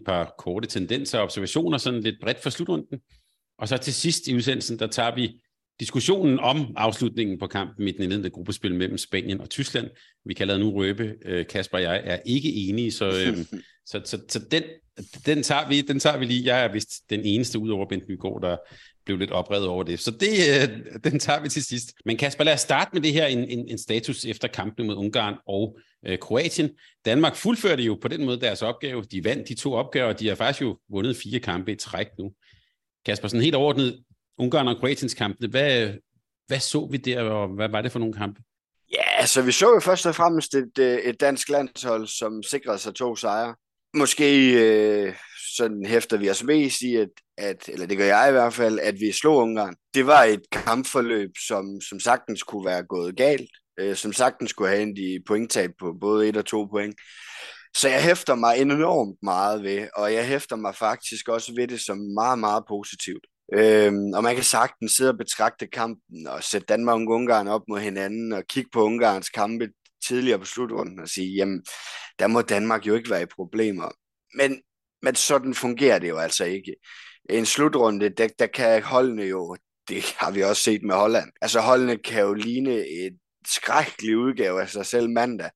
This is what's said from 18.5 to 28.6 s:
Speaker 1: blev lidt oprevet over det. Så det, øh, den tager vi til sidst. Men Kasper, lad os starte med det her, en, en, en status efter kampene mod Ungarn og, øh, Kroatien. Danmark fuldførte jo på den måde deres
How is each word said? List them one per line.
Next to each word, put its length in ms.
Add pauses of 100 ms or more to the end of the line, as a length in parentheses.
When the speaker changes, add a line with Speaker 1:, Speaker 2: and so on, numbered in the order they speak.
Speaker 1:
blev 120
lidt 140
oprevet 360
over 160
det. 160
Så 120
det, 180 (320)
øh, 420
den 160
tager 220
vi 80
til 140
sidst. 300 (120)
Men 120
Kasper, 260
lad 100
os 80
starte 320
med 80
det 120
her, 120
en, 240
en, 200
en 80
status 480
efter 220
kampene 400
mod 80
Ungarn 400 (120)
og, 320 (260)
øh, 140
Kroatien. 500 (360)
Danmark 300
fuldførte 480
jo 180
på 60
den 180
måde 140
deres 220